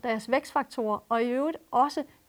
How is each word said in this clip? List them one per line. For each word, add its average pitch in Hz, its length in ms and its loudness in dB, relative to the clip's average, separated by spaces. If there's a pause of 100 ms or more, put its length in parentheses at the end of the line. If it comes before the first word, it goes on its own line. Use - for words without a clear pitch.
deres 226 280 -2
vækstfaktorer, 254 680 0 (100)
og 233 140 2
i 247 40 0
øvrigt 277 300 0 (140)
også 285 320 2 (260)